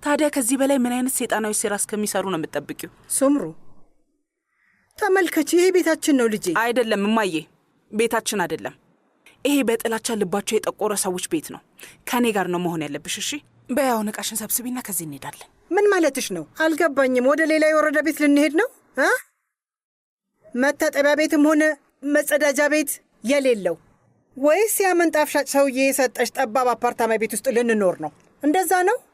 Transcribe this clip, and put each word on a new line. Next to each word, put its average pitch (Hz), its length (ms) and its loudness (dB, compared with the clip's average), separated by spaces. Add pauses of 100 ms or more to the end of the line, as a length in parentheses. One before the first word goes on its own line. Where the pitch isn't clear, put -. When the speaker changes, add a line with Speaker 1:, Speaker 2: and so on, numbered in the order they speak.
Speaker 1:
ታዲያ 294 260 0
ከዚህ 269 280 0
በላይ 269 220 2
ምን 247 140 0
አይነት 254 220 -2
ሰይጣናዊ 214 400 -2
ሴራ 208 220 -2
እስከሚሰሩ 208 480 -4
ነው 185 140 -4
የምትጠብቂው? 151 520 -8 (180)
Speaker 2:
ሱምሩ፣ 269 360 0 (1500)
ተመልከች፣ 381 540 0
ይሄ 349 180 4
ቤታችን 320 460 2
ነው 240 120 2
ልጄ። 208 180 -4 (120)
Speaker 1:
አይደለም 226 460 0
እማዬ፣ 214 300 0 (580)
ቤታችን 220 480 -2
አይደለም። 160 340 -6 (680)
ይሄ 285 200 2
በጥላቻ 226 520 -2
ልባቸው 196 380 -2
የጠቆረ 208 420 -2
ሰዎች 180 320 -4
ቤት 156 220 -4
ነው። - 100 -14 (460)
ከኔ 240 240 2
ጋር 202 180 0
ነው 175 120 -2
መሆን 170 220 -4
ያለብሽ። 147 360 -8
እሺ፣ - 120 -6 (400)
በይ 269 180 0
አሁን 220 200 -2
እቃሽን 214 300 -8
ሰብስቢና 240 420 -6
ከዚህ 170 240 -8
እንሄዳለን። 143 440 -14 (220)
Speaker 2:
ምን 403 180 2
ማለትሽ 320 420 0
ነው? 170 140 -6 (140)
አልገባኝም። 277 680 2
ወደ 302 200 2
ሌላ 311 200 2
የወረደ 311 340 2
ቤት 294 200 -2
ልንሄድ 285 340 4
ነው? 415 140 2 (280)
አ? 294 120 2 (1500)
መታጠቢያ 285 640 2
ቤትም 311 280 2
ሆነ 311 180 4 (420)
መጸዳጃ 294 640 0
ቤት 302 220 0 (340)
የሌለው 226 520 0 (600)
ወይስ 320 420 2
ያ 381 140 2
መንጣፍ 320 380 2
ሻጭ 285 180 -2
ሰውዬ 277 300 2
የሰጠሽ 262 540 0
ጠባብ 247 360 0
አፓርታማ 233 500 0
ቤት 220 140 -4
ውስጥ - 200 -6
ልንኖር 214 460 2
ነው? 156 120 -8 (320)
እንደዛ 370 300 2 (100)
ነው? 403 140 2 (180)